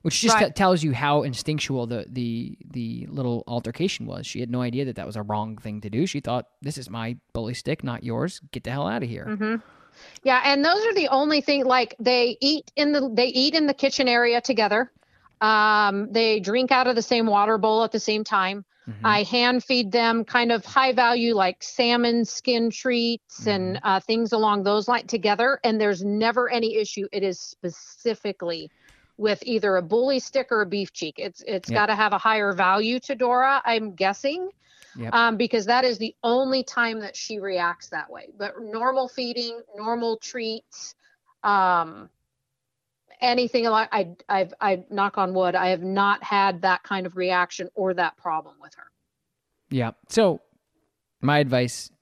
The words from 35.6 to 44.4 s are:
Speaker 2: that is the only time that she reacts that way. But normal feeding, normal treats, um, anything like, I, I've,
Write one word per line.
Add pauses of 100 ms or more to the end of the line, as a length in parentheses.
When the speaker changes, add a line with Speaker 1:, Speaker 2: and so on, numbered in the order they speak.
Speaker 2:
that
is
the
only
time
that
she
reacts
that
way.
But
normal
feeding, (140)
normal
treats, (480)
um, (1120)
anything
like,
I, (200)
I've,